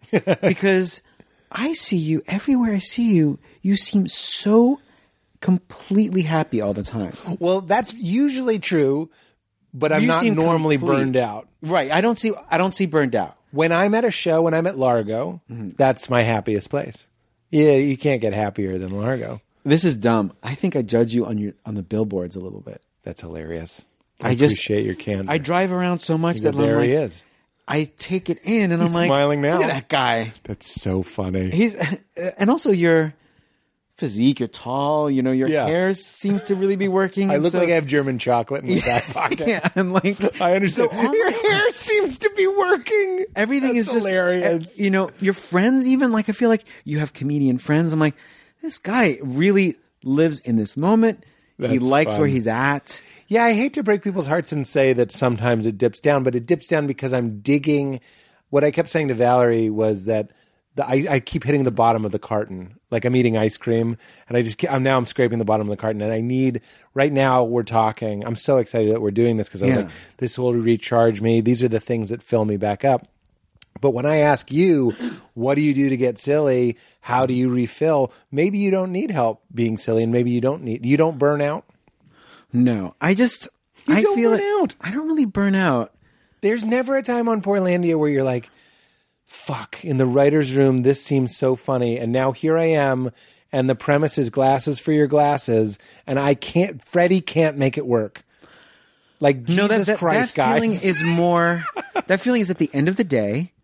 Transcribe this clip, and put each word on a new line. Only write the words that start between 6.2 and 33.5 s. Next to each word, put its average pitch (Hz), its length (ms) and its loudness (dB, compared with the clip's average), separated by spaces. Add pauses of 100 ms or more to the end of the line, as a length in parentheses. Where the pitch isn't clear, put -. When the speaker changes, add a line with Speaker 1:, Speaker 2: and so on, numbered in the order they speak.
Speaker 2:
happy 156 380 -2
all 101 120 0
the 101 100 -6
time. 104 300 -6 (260)
Speaker 1:
Well, 185 220 0
that's 202 320 -2
usually 247 640 -2
true, 151 500 0 (640)
but 147 180 -2
I'm 156 100 2
Speaker 2:
You 233 60 2
Speaker 1:
not 165 140 2
Speaker 2:
seem 220 140 2
Speaker 1:
normally 160 420 2
Speaker 2:
complete. 135 200 0
Speaker 1:
burned 131 200 0
out. 110 300 -2 (140)
Speaker 2:
Right. 156 300 -2
I 165 100 2
don't 226 180 0
see, 220 140 -2 (160)
I 165 80 2
don't 180 160 0
see 196 120 -2
burned 143 300 0
out. 90 200 -4 (160)
Speaker 1:
When 160 200 0
I'm 196 240 2
at 233 100 2
a 214 60 0
show, 165 320 0
when 165 100 0
I'm 165 140 0
at 185 100 -6
Largo, 123 640 -2 (100)
Speaker 2:
Mm-hmm. 110 260 -10
Speaker 1:
that's 131 320 0
my 120 140 2
happiest 107 460 -2
place. - 380 -8 (440)
Yeah, 151 220 6
you 139 240 2
can't 135 240 0
get 107 120 0
happier 98 440 -4
than 92 220 -8
Largo. 113 420 -6 (240)
Speaker 2:
This 156 180 4
is 151 140 2
dumb. 107 360 0 (100)
I 123 120 -8
think 180 200 -4
I 139 80 -2
judge 117 300 0
you 117 120 0
on 110 120 -4
your, 104 160 -6 (120)
on 110 100 -10
the 101 80 -6
billboards 98 520 -4
a 95 40 -12
little 92 220 -14
bit. - 200 -18 (220)
Speaker 1:
That's - 180 -14
hilarious. 82 640 -12 (360)
I 120 80 -2
Speaker 2:
I 127 60 0
just 120 220 4
Speaker 1:
appreciate 107 280 -2
your 95 100 -4
candor. 98 360 -6
Speaker 2:
I 160 80 0
drive 175 320 -2
around 180 280 -2
so 160 180 -2
much 165 200 -2
Speaker 1:
You 160 60 -6
go, 156 80 0
Speaker 2:
that 139 80 -4
I'm 143 60 2
Speaker 1:
"There 113 120 2
Speaker 2:
like, 120 100 2
Speaker 1:
he 123 60 2
is." 139 300 -2 (440)
Speaker 2:
I 151 160 0 (140)
take 185 320 -6
it 165 140 -4
in 208 280 0
and 170 100 0
Speaker 1:
He's 170 80 2
Speaker 2:
I'm 170 60 -4
like, 170 120 2
Speaker 1:
smiling 143 340 2
now. 147 160 2
Speaker 2:
"Look - 100 2
at - 60 -2
that 135 160 -8
guy." 117 440 0 (100)
Speaker 1:
That's - 260 -10 (120)
so 95 220 -2
funny. 92 460 -4
Speaker 2:
He's, 202 260 0
<laughs> 170 400 -8 (220)
and 202 120 2
also 285 220 2
your 165 420 4 (840)